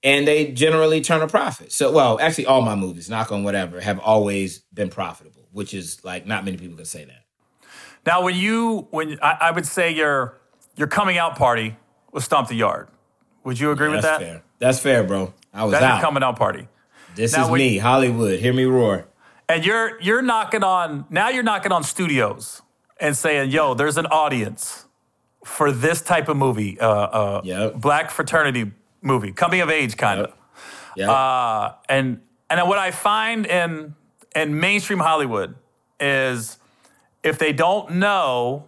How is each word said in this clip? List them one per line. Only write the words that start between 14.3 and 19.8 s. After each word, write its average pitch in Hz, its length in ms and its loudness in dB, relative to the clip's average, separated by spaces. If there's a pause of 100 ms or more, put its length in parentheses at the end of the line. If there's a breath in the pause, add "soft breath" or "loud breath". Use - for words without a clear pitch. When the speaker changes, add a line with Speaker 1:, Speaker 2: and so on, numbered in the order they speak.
Speaker 1:
That's 127 200 2
fair, 123 260 2
bro. 95 280 -4 (220)
I 107 100 -4
was 104 80 2
Speaker 2:
That's - 120 4
Speaker 1:
out. 127 120 6
Speaker 2:
your 98 60 -2
coming 143 200 0
out 123 140 0
party. 101 320 -2 (460 soft breath)
Speaker 1:
This 113 200 0
Speaker 2:
Now, 160 100 2
Speaker 1:
is 165 60 0
Speaker 2:
when 131 100 2
Speaker 1:
me, 120 180 2
Hollywood. 117 640 2
Hear 123 120 2
me 127 120 2
roar. 120 420 2 (420 soft breath)
Speaker 2:
And 165 160 0
you're, 226 380 0